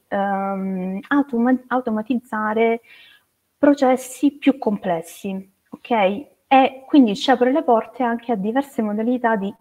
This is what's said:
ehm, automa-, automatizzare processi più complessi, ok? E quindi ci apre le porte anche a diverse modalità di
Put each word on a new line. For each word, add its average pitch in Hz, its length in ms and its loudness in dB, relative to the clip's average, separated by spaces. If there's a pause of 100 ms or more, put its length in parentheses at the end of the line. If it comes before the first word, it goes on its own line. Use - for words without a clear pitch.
ehm, 196 1000 -4
automa-, 254 600 0
automatizzare 226 1120 -2 (760)
processi 277 800 2
più 269 200 2
complessi, 190 960 -6 (180)
ok? 202 560 -2 (200)
E 269 400 2
quindi 233 300 6
ci - 160 -8
apre 247 180 2
le 320 140 0
porte 233 400 0
anche 233 260 -4
a 233 60 0
diverse 226 460 -4
modalità 226 520 -2
di 196 260 -4